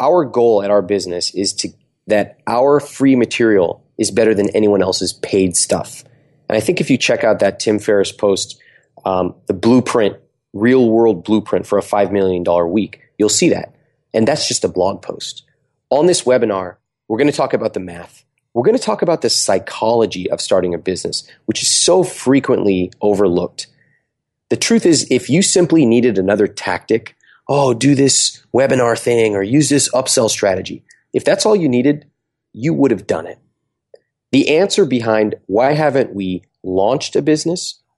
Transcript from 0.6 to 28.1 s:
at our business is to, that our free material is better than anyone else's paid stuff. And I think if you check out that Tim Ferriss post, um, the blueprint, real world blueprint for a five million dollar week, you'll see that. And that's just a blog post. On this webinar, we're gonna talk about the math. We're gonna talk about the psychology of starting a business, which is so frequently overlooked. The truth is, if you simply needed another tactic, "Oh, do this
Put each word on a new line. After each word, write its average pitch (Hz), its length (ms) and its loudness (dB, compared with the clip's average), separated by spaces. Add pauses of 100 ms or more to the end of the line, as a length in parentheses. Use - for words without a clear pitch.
at 101 60 -2
our 104 120 4
business 90 500 -4
is 95 220 -4
to, - 140 -8 (400)
that 101 400 -2
our 139 320 2
free 135 340 0
material 107 720 2 (120)
is - 140 -4
better 110 240 2
than 98 160 0
anyone 104 320 2
else's 92 300 -4
paid 95 440 -2
stuff. - 460 -6 (460)
And 110 80 -2
I 107 40 0
think 175 200 -2
if 151 100 -2
you 127 80 2
check - 240 -2
out 107 160 2
that 98 220 0
Tim 107 180 0
Ferriss 101 320 0
post, - 480 -2 (460)
um, 92 320 -2 (100)
the 101 80 -2
blueprint, 113 640 0 (360)
real 120 380 2
world 110 320 2
blueprint 104 420 -2
for 101 140 0
a 92 40 0
five 101 280 -2
million 95 320 0
dollar 87 240 0
week, 92 320 -4 (200)
you'll 104 100 2
see 151 220 0
that. - 260 -6 (360)
And 113 140 2
that's - 220 -2
just - 160 -4
a 92 40 0
blog 92 340 -4
post. - 420 -14 (460)
On 147 160 2
this 180 160 2
webinar, 107 540 0 (300)
we're 110 120 -6
gonna 143 120 2
talk 139 220 -4
about 110 220 -2
the 107 60 -6
math. 87 440 -16 (280)
We're 120 120 -2
gonna 233 160 2
talk 214 200 -4
about 165 220 -2
the 113 80 0
psychology 104 1000 -2
of 87 120 -6
starting 90 340 -2
a 82 40 -6
business, 85 440 -6 (240)
which - 160 -4
is - 80 -2
so 180 320 2
frequently 101 1000 0
overlooked. 95 680 0 (800)
The - 80 -2
truth - 280 0
is, 170 240 2
if 127 220 0
you 165 100 2
simply 170 460 2
needed 117 320 2
another 98 300 0
tactic, - 680 -6 (340)
"Oh, 139 260 2
do 131 200 2
this - 480 2 (100)